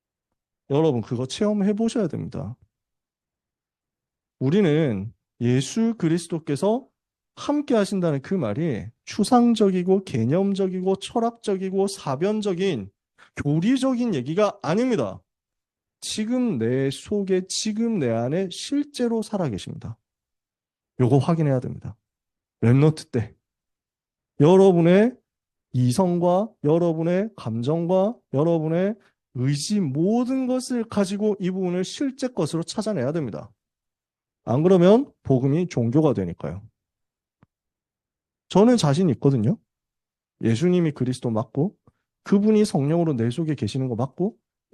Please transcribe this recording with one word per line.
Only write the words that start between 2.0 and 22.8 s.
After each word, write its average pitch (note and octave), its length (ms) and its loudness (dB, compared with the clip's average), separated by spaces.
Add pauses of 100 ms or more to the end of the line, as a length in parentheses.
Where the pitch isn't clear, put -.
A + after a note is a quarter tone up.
됩니다. G2 480 -10 (1800)
우리는 D3 720 0 (300)
예수 C#3 560 0
그리스도께서 F3 880 -2 (500)
함께 D4 380 -2
하신다는 F#3 460 0
그 - 140 -6
말이 C3 500 -4 (220)
추상적이고 G3+ 960 2
개념적이고 F#3 920 0
철학적이고 G3 880 -4
사변적인 F#3 1040 -4 (460)
교리적인 A#3 800 0
얘기가 D#3+ 480 -2
아닙니다. F3+ 600 -2 (800)
지금 A3+ 560 -4
내 B2+ 320 0
속에, F#3 580 -4
지금 A3 500 -4
내 B2+ 120 0
안에 C3+ 400 -2
실제로 B3 720 -4
살아계십니다. A#2+ 760 -6 (1040)
요거 B2+ 160 4
확인해야 D3 440 2
됩니다. - 360 -12 (640)
렘넌트 C#3 460 4